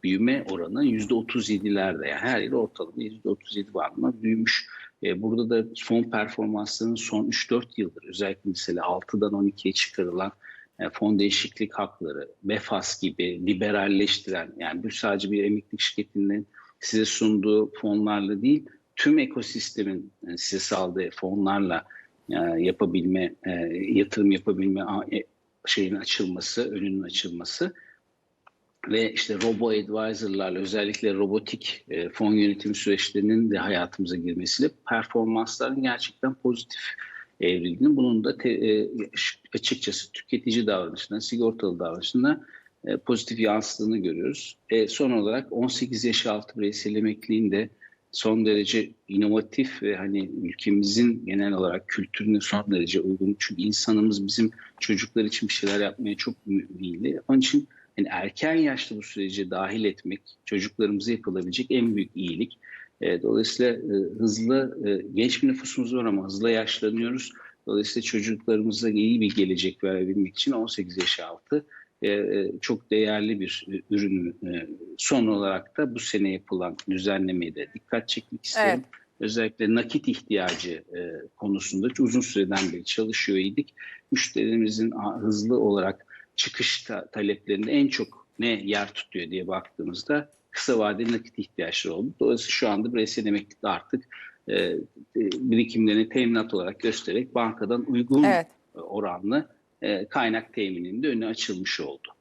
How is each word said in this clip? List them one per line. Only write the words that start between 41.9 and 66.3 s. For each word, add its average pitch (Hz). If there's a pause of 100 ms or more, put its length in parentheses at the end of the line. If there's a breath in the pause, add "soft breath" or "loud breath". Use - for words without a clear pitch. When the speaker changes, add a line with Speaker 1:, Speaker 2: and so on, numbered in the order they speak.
Speaker 1:
e, 104
pozitif 113
yansıdığını 110
görüyoruz. 92 (120)
E, 110
son 131
olarak 113
on 120
sekiz 123
yaş 113
altı 107
bireysel 104
emekliliğin 107
de 107 (420 loud breath)
son 110
derece 104 (180)
inovatif 107
ve 101
hani 98 (140)
ülkemizin 104
genel 101
olarak 92
kültürüne 104
son 104
derece 87
uygun. 95
Çünkü 92
insanımız 107
bizim 110 (280 loud breath)
çocuklar 107
için 104
bir -
şeyler 101
yapmaya 104
çok -
mü-, 98 (120)
meyilli. 92
Onun 135
için 143 (300 soft breath)
yani 101
erken 98
yaşta 135
bu 104
sürece 98
dahil 95
etmek 98 (240)
çocuklarımıza 104
yapılabilecek 92
en 117
büyük 98
iyilik. 87 (420 loud breath)
E, 87
dolayısıyla, 113
e, 101
hızlı, 113 (100)
e, 95
genç 120
bir 139
nüfusumuz 127
var 120
ama 98
hızla 98